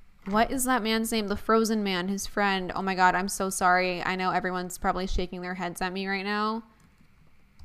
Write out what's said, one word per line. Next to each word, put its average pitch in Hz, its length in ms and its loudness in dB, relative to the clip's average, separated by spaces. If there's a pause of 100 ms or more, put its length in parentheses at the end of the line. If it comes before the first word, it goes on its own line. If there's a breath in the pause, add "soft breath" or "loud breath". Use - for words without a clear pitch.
(260)
what 214 240 2
is 254 140 -2
that 254 180 2
man's 220 300 0
name? 214 160 0
The 202 80 0
frozen 220 480 2
man, 185 240 0
his 196 180 -4
friend. 190 480 0
Oh 175 60 -4
my 190 140 -2
God, 185 200 6
I'm 185 140 0
so 190 220 -2
sorry. 180 520 2
I 185 140 -2
know 185 140 0
everyone's 180 480 -2
probably 185 280 0
shaking 180 360 -2
their 180 140 -6
heads 175 260 -6
at 180 100 -4
me 190 140 -4
right 196 180 -4
now. 214 380 -2 (1040 soft breath)